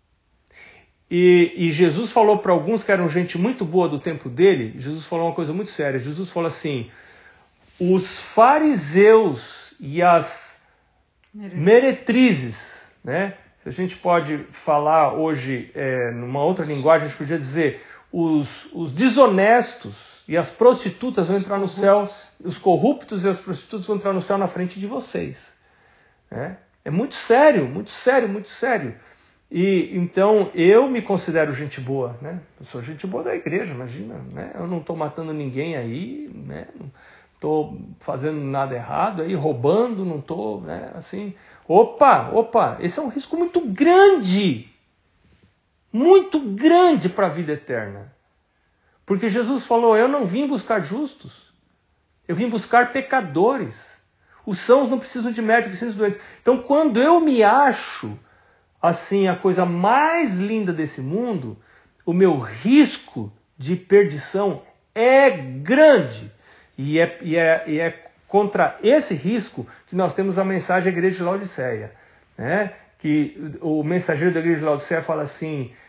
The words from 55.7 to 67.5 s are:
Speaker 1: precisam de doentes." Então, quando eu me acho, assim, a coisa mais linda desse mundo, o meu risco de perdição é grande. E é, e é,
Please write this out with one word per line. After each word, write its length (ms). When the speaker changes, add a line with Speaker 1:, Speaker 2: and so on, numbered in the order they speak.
Speaker 1:
precisam 220
de 60
doentes." 220
Então, 160
quando 420
eu 200
me 220
acho, 760
assim, 440
a 100
coisa 280
mais 720
linda 340
desse 300
mundo, 560
o 80
meu 260
risco 920
de 180
perdição 880
é 360
grande. 1000
E 240
é, 220
e 140
é, 320